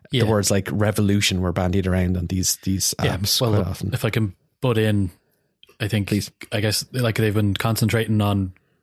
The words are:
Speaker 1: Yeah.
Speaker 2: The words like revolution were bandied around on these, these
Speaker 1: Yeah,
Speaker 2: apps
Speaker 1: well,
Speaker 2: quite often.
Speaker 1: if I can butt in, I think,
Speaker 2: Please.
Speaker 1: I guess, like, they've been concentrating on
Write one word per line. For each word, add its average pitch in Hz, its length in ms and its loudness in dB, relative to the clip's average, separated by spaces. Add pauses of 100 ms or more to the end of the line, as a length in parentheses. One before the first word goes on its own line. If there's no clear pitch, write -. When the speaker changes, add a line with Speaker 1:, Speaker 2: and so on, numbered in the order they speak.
(120)
Speaker 1:
Yeah. 120 120 2
Speaker 2:
The 107 80 2
words 104 180 2
like 101 220 0
revolution 101 720 2
were 90 100 0
bandied 92 340 0
around 92 300 2
on 87 120 -4
these, 92 360 -2
these 95 400 -2
Speaker 1:
Yeah, - 140 0
Speaker 2:
apps 101 240 -2
Speaker 1:
well, 117 140 2
Speaker 2:
quite 95 120 0
often. 98 260 -6
Speaker 1:
if - 120 -2
I 113 40 0
can 107 240 -2 (280)
butt 120 160 0
in, 104 340 2 (720)
I 107 80 -2
think, 101 180 0
Speaker 2:
Please. 104 240 -2 (220)
Speaker 1:
I 107 80 -2
guess, 104 320 -2
like, 120 240 -2
they've 110 160 2
been 104 220 2
concentrating 110 640 0
on 98 320 0 (300)